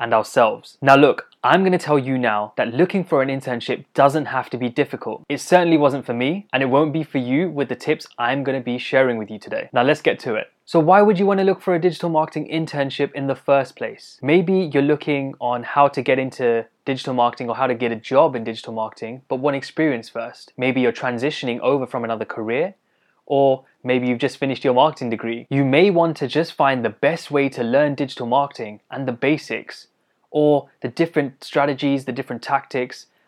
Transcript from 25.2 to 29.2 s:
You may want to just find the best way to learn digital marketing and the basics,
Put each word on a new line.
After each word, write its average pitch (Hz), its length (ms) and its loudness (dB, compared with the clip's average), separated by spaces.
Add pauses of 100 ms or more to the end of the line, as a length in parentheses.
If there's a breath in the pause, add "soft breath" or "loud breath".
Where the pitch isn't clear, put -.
You 139 140 2
may 151 260 6
want 170 280 2
to 135 100 -4
just 160 240 -2
find 135 320 0
the 117 60 -2
best 151 380 -2
way 143 200 0
to 131 160 -6
learn 139 320 2
digital 131 280 -6
marketing 120 540 -4 (100)
and 131 180 -8
the 127 60 -2
basics, - 760 -4 (420)